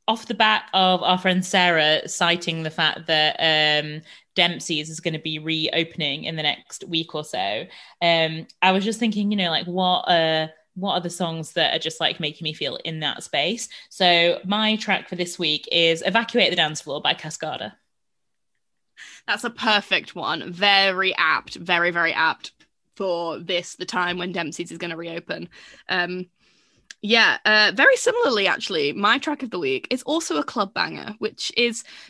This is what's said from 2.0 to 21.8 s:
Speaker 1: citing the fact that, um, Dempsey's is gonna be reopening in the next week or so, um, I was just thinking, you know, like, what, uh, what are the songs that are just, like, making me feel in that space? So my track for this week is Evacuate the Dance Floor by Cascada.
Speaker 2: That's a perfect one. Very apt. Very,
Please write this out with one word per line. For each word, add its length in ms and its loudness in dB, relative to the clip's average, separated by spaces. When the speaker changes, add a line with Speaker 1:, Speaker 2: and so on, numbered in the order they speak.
Speaker 1:
citing 560 -2
the 80 -4
fact 360 -2
that, 320 2
um, 640 2
Dempsey's 540 0
is 120 -10
gonna 180 -4
be 200 -6
reopening 840 -2
in 140 -6
the 60 -4
next 420 -4
week 280 -4
or 120 -6
so, 400 -4
um, 460 2
I 100 2
was 140 0
just 140 -4
thinking, 320 0
you 60 0
know, 140 0
like, 160 -2
what, 320 0
uh, 380 2
what 200 -4
are 80 -2
the 80 -6
songs 440 -6
that 220 2
are 40 -4
just, 200 -6
like, 200 0
making 260 -6
me 80 -4
feel 320 -6
in 140 -8
that 240 -6
space? 440 -2
So 560 4
my 300 2
track 340 -2
for 60 -6
this 240 -4
week 320 -2
is 340 4
Evacuate 460 2
the 40 0
Dance 260 0
Floor 200 -6
by 140 0
Cascada. 580 -8
Speaker 2:
That's 160 -2
a 60 -2
perfect 680 0
one. 360 -4
Very 640 2
apt. 400 0
Very, 360 2